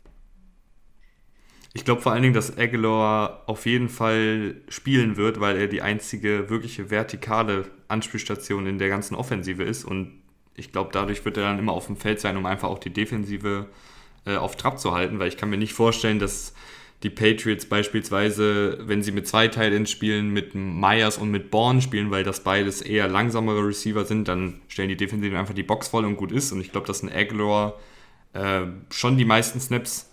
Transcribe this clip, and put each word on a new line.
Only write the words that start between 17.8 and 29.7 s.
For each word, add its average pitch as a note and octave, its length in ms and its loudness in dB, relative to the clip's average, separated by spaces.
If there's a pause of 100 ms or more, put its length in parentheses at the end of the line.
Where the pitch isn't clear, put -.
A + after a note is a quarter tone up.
wenn G#2 160 2
sie G#2 80 -4
mit G2 160 -2
zwei A2 180 4
Tight A2 260 2
Ends G#2 200 2
spielen, G#2 380 0
mit G2+ 260 -2
Myers G2 600 2
und G#2 140 -2
mit G2+ 220 -2
Bourne B2 280 6
spielen, G#2 300 0
weil F#2+ 140 2
das F#2+ 180 -4
beides G2 400 0
eher G#2 240 0
langsamere G#2+ 580 2
Receiver G#2 400 0
sind, G#2+ 220 0
dann F2+ 400 -2
stellen G2 220 -4
die F#2+ 80 -2
Defensiven G2 420 -2
einfach G2 160 -2
die G2 80 -4
Box G#2+ 240 -2
voll A2+ 180 2
und G2+ 120 0
gut F#2+ 160 -4
ist. C3+ 180 0
Und F#2+ 100 -4
ich F2+ 120 -8
glaub, G2 140 -4
dass G2 180 -6
ein - 80 -8
Aguilar, G#2 640 0 (580)
äh, F#2+ 300 0 (280)
schon B2+ 260 2
die B2+ 80 6
meisten A2+ 360 4
Snaps, - 520 -4